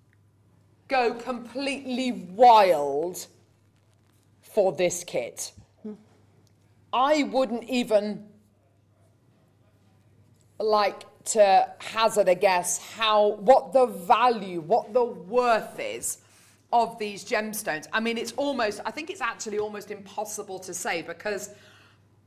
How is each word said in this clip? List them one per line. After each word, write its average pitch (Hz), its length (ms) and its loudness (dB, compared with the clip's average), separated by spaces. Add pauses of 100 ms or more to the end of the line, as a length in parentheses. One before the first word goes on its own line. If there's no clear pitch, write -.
(880)
go 247 260 0
completely 254 1000 -6 (200)
wild 180 960 6 (1120)
for 190 300 0
this 170 320 -2
kit. - 480 -10 (1400)
I 285 320 2
wouldn't 233 420 -2
even 214 600 0 (2250)
like 208 460 0 (200)
to 196 560 6
hazard 214 480 0
a 180 80 6
guess 180 440 0
how, 214 560 0
what 220 360 4
the 262 140 4
value, 196 760 0
what 208 320 -2
the 247 100 2
worth 220 760 -2
is 113 380 -8 (560)
of 233 260 0
these 208 240 -8
gemstones. 214 680 -6
I 220 60 0
mean, 233 180 -4
it's 233 160 -8
almost, 262 520 -4
I 220 60 -8
think 311 180 -12
it's 339 120 -10
actually 214 380 -6
almost 208 320 -8
impossible 202 680 -12
to 185 140 -14
say 180 280 -6
because 190 500 -10 (760)